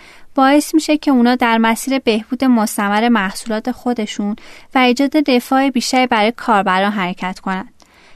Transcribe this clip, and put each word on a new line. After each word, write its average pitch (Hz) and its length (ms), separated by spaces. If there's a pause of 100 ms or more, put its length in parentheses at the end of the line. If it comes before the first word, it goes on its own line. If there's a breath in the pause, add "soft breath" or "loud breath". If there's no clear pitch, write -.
(340 loud breath)
باعث 277 400
می‌شه 302 240
که 302 120
اونا 247 240
در 233 240
مسیر 226 400
بهبود 226 460
مستمر 220 640
محصولات 214 640
خودشون 214 640 (380 loud breath)
و 269 40
ایجاد 269 520
رفاه 269 400
بیشتری 254 360
برای 220 300
کاربران 196 560
حرکت 185 460
کنن. 190 300 (480 soft breath)